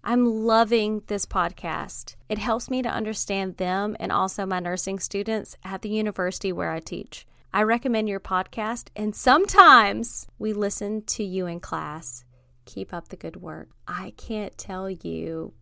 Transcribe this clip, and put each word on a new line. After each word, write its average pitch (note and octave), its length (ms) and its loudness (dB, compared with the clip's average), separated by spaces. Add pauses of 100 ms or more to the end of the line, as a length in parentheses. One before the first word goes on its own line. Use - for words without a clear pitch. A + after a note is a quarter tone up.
I'm A3+ 420 2
loving A3 600 4
this G#3 180 -2
podcast. - 880 -4 (140)
It G#3+ 80 0
helps A3+ 320 -2
me B3+ 120 0
to B3 80 -2
understand G3 680 -4
them F#3+ 420 -2
and - 100 -4
also F#3+ 360 0
my F#3 160 -2
nursing F#3 380 -4
students G3+ 680 -4
at F#3+ 160 -8
the G#3 80 -6
university G3+ 640 -2
where E3+ 180 -2
I D#3+ 80 -4
teach. - 480 -12 (240)
I G3+ 120 2
recommend A3+ 440 2
your G3 140 -2
podcast, G#3+ 760 -4
and G#3+ 180 -2
sometimes C4 1120 6 (120)
we G#3+ 140 -2
listen G#3 540 -2
to - 160 -2
you F#3 240 -2
in E3+ 120 -6
class. D#3 640 -8 (420)
Keep - 280 -10
up E3+ 160 -10
the F#3+ 80 -12
good E3+ 200 -12
work." E3 320 -14 (180)
I F#3+ 280 -10
can't - 420 -8
tell F#3+ 320 -8
you E3 720 -8